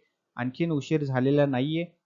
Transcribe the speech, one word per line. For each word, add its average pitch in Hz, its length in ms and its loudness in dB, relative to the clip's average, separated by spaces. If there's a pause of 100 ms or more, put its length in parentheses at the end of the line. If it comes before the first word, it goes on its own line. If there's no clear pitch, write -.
(360)
आणखीन 127 340 -2
उशीर 151 340 -2
झालेला 135 420 2
नाहीये. 147 400 -2 (200)